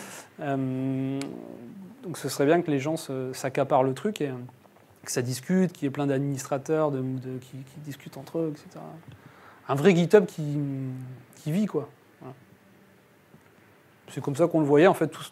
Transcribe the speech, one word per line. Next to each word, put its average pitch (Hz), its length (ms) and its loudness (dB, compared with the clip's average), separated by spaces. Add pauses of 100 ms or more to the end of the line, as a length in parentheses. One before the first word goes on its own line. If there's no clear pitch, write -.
(400)
Euh, 135 800 -2 (840)
donc 165 160 -8
ce 143 100 -6
serait 139 180 2
bien 170 160 6
que 170 80 -2
les 139 100 2
gens 156 160 -2
se, 131 360 -6
s'accaparent 131 520 2
le 135 100 2
truc 208 260 -4
et, 147 80 -2
euh, 131 60 -8 (680)
que - 80 -8
ça 131 100 0
discute, 170 500 2
qu'il - 120 -8
y - 20 0
ait 135 40 -2
plein 143 180 -2
d'administrateurs 143 840 0
de, 131 80 -2
de, 131 420 -6
qui, - 180 -16
qui 139 260 -16
discutent 147 320 -14
entre 139 220 -8
eux, 160 140 -2
et 147 60 -12
cetera. 160 260 -18 (840)
Un 131 80 0
vrai 165 180 6
GitHub 175 320 8
qui, 147 320 -4 (800)
qui 151 160 -4
vit, 208 140 2
quoi. 151 220 -2 (320)
Voilà. 131 140 -16 (1700)
C'est - 120 -10
comme 143 140 -4
ça 160 140 4
qu'on 165 100 2
le 156 80 4
voyait, 147 220 8
en 175 60 6
fait, 160 120 0
tout, - 260 -8